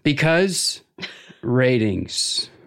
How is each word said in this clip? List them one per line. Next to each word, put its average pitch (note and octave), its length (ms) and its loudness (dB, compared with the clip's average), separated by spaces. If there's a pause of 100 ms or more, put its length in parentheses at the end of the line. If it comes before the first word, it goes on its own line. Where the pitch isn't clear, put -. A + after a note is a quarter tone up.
Because E3 760 0 (600)
ratings. A#2+ 1080 0 (180)